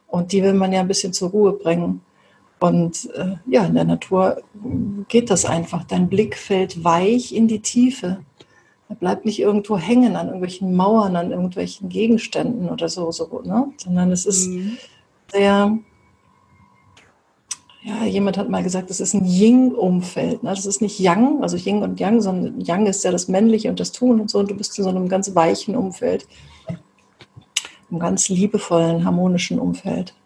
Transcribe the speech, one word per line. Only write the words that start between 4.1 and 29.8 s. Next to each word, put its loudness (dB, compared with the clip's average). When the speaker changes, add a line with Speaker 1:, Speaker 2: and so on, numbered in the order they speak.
Speaker 1:
geht 2
das 2
einfach. -4
Dein 0
Blick 0
fällt -2
weich 2
in 4
die 0
Tiefe. 0
Er -12
bleibt -4
nicht -4
irgendwo 0
hängen 2
an -6
irgendwelchen -4
Mauern, 4
an -2
irgendwelchen -6
Gegenständen 0
oder -4
so, -6
so, -8
ne? -2
Sondern 0
es -2
ist 0
Speaker 2:
Mhm. -6
Speaker 1:
sehr, 2
ja, -6
jemand 0
hat -4
mal -2
gesagt, -4
das -6
ist -2
ein 2
Yin-Umfeld, 4
ne? -4
Das -6
ist -2
nicht -4
Yang, 4
also -2
Yin -2
und -4
Yang, 2
sondern -2
Yang 0
ist -2
ja 0
das -2
Männliche 4
und -4
das -4
Tun 2
und -4
so. 0
Und 0
du -6
bist -10
in -2
so 0
einem 0
ganz -2
weichen 2
Umfeld, -4
einem -6
ganz -2
liebevollen, 2
harmonischen 0
Umfeld. -4